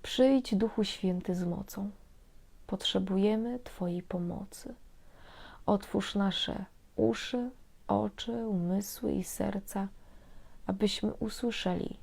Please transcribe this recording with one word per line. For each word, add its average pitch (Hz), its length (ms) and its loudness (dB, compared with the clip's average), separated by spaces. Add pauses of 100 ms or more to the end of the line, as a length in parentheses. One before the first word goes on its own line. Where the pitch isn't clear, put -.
Przyjdź, 262 540 6
Duchu 220 280 2
Święty, 185 520 0
z 180 80 -2
mocą. 196 460 -4 (800)
Potrzebujemy 202 920 2
Twojej 180 440 -4
pomocy. 185 720 -6 (920)
Otwórz 202 500 2
nasze 196 500 2 (300)
uszy, 240 540 2 (380)
oczy, 208 440 0
umysły 196 800 0
i 185 120 0
serca, 196 640 -2 (800)
abyśmy 208 460 0
usłyszeli - 880 -2